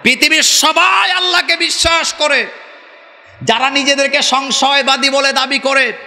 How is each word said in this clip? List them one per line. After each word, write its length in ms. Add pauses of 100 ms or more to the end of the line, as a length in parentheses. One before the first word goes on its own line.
পৃথিবীর 400
সবাই 680
আল্লাহকে 440
বিশ্বাস 580
করে। 340 (960)
যারা 260
নিজেদেরকে 520
সংশয়বাদী 880
বলে 240
দাবি 260
করে 340 (140)